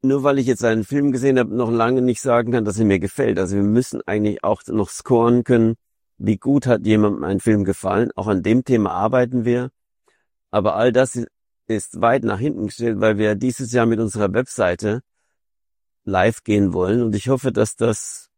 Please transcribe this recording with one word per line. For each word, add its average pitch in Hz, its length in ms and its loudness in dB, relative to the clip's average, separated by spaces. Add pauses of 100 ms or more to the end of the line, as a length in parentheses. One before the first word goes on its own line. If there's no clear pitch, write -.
nur 135 200 0
weil 139 160 2
ich 120 80 0
jetzt 120 160 0
einen 110 200 2
Film 143 280 0
gesehen 131 280 2
habe, 107 160 -2
noch 117 160 0
lange 117 300 2
nicht 127 200 0
sagen 120 300 0
kann, 120 120 0
dass 101 160 -4
er 113 60 4
mir 98 140 4
gefällt. 107 400 -2
Also 95 160 -2
wir 101 80 2
müssen 110 420 0
eigentlich 107 380 -2
auch 104 240 -2
noch 101 220 -2
scoren 120 540 2
können, 113 320 2 (420)
wie 101 200 0
gut 135 300 0
hat 113 180 2
jemandem 107 380 2
ein 92 160 -2
Film 107 260 2
gefallen. 98 500 -2
Auch 92 120 -6
an 95 160 0
dem 117 200 2
Thema 107 280 0
arbeiten 123 540 -2
wir. 123 260 -2 (800)
Aber 98 240 0
all 117 180 2
das 127 220 2
i-, 117 100 -6 (420)
ist - 340 -6
weit 120 220 2
nach 101 160 -2
hinten 110 280 -4
gestellt, 117 340 -4
weil 110 160 2
wir 107 180 0
dieses 123 360 -4
Jahr 120 160 2
mit 113 120 0
unserer 104 320 -2
Webseite 107 680 -2 (1040)
live 98 380 0
gehen 101 300 2
wollen. 92 300 0
Und 107 120 -2
ich 113 140 -4
hoffe, 131 220 0
dass - 240 -2
das - 640 -4